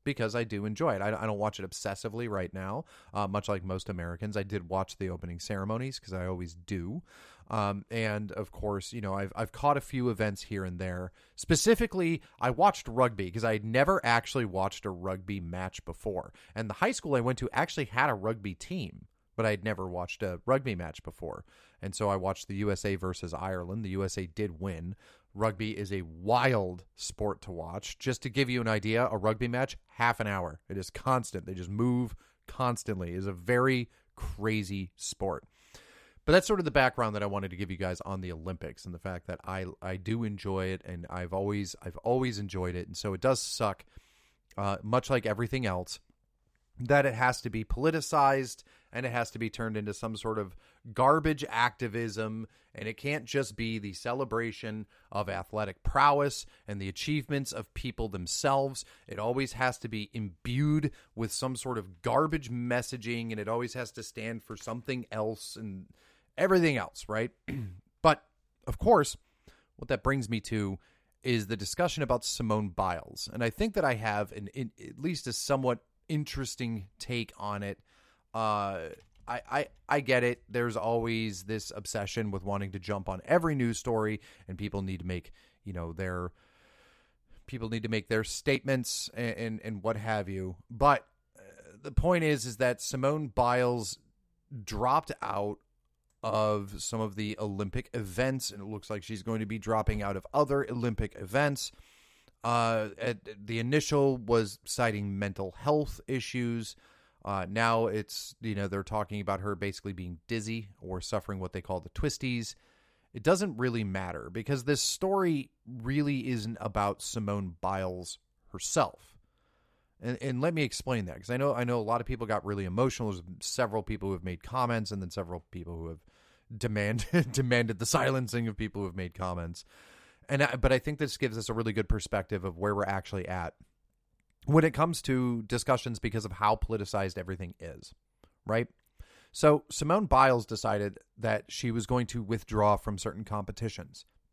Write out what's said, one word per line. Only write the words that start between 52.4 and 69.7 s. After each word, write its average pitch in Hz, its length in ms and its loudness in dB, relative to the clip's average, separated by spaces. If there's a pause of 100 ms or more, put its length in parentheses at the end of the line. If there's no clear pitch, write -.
and 104 140 -8
it 110 80 -8
can't 143 280 -4
just 120 320 -2
be 113 220 -2
the 101 140 -6
celebration 113 920 -4 (260)
of 98 160 -2
athletic 98 540 -4
prowess 143 640 4 (200)
and 101 140 -6
the 98 80 -4
achievements 139 640 -2
of 107 220 -10
people 117 340 -4
themselves. 135 760 0 (220)
It - 120 -10
always 123 340 0
has 123 260 0
to 120 100 -8
be 107 240 -6
imbued 131 800 2 (240)
with 110 180 -2
some 131 240 -2
sort 123 220 -4
of 92 240 -10
garbage 139 480 2
messaging, 120 800 -2
and 110 80 -4
it 104 100 -4
always 117 260 -2
has 123 180 -6
to 117 100 -12
stand 113 400 -8
for 110 140 -12
something 120 560 -6
else 110 440 -4
and 98 300 -8 (500)
everything 170 400 6
else, 92 320 -4
right? 110 220 0 (180)
<clears throat> - 20 -6 (520)
But, 156 220 6 (420)
of - 120 -4
course, 185 400 6 (580)